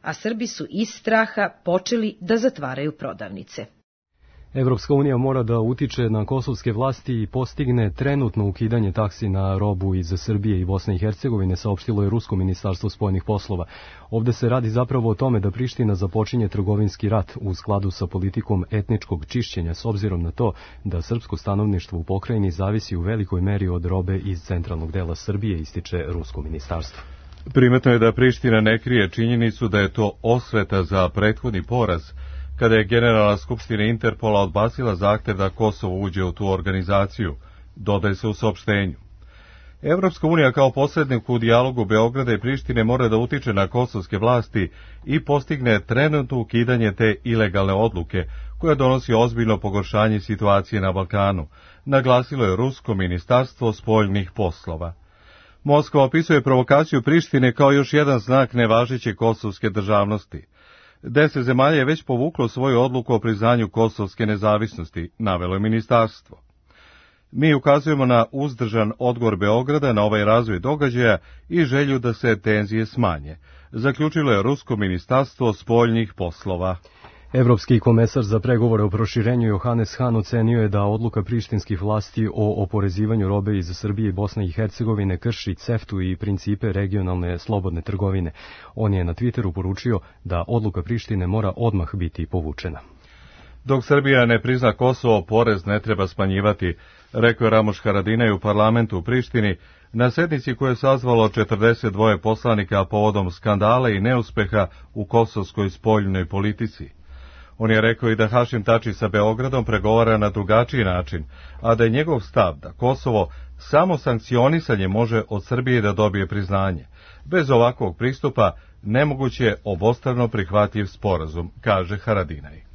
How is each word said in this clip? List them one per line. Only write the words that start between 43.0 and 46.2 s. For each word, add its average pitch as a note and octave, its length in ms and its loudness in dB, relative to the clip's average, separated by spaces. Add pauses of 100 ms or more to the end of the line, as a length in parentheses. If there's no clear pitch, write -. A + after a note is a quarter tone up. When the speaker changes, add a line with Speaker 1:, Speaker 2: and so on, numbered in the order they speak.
Speaker 3:
da A2 100 2
utiče B2 360 -2
na G2 140 2
kosovske A2 500 -4
vlasti A2 540 0 (340)
i D3+ 200 -2
postigne C3 540 0
trenutno C3+ 600 0